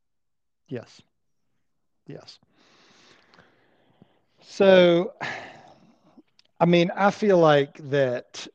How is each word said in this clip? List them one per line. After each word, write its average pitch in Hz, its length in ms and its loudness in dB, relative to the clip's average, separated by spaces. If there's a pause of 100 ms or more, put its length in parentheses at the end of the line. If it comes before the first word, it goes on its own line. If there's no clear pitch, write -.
(680)
Yes. - 340 -18 (1080)
Yes. - 320 -20 (2000)
So, 180 720 2 (1500)
I 170 60 2
mean, 175 300 0
I 196 160 0
feel 196 260 -2
like 151 400 2 (120)
that 127 640 -6